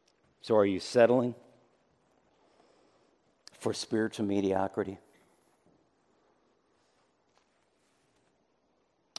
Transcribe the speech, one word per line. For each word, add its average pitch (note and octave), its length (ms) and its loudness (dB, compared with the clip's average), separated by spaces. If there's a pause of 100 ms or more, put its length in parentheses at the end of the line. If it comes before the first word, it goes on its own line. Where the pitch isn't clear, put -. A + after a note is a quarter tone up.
(420)
So A2+ 160 2
are G#2 80 6
you F#2+ 160 -2
settling A#2+ 520 2 (2250)
for - 200 -8
spiritual A2 520 -4
mediocrity? G2 720 -2 (4000)